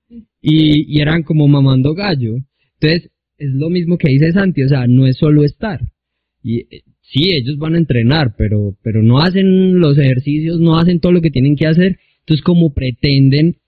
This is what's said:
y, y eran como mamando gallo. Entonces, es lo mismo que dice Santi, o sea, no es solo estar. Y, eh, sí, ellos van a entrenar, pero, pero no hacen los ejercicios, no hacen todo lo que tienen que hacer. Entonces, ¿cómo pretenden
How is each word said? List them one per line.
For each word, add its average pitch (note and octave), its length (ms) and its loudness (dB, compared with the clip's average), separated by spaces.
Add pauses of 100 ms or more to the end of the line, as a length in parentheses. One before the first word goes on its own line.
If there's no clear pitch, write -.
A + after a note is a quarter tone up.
(420)
y, D3+ 520 0
y D3 80 0
eran D#3 220 -2
como D3+ 240 0
mamando C#3 460 2
gallo. D3+ 420 -4 (460)
Entonces, D#3+ 300 -2 (260)
es C#3+ 140 -8
lo C#3+ 180 -4
mismo F3 280 -2
que E3 120 0
dice D3 240 2
Santi, F#3+ 300 0
o C3 60 0
sea, C3 180 0
no B2+ 200 4
es C3 100 -2
solo D3+ 280 2
estar. - 340 -6 (640)
Y, A#2 180 -6 (140)
eh, - 60 -20 (200)
sí, D#3 300 -2
ellos C#3+ 260 -4
van D#3 180 -4
a - 20 0
entrenar, C3+ 600 0
pero, G#2 460 -4
pero A2 180 -2
no A#2+ 180 4
hacen F#3 600 2
los D3 180 2
ejercicios, D3 600 -2
no E3 180 2
hacen E3+ 220 0
todo F3+ 140 0
lo F3+ 80 2
que E3 100 0
tienen C3+ 240 0
que D3 120 -2
hacer. F3 300 0 (240)
Entonces, D#3 220 -2
¿cómo E3+ 300 2
pretenden C#3 840 0 (100)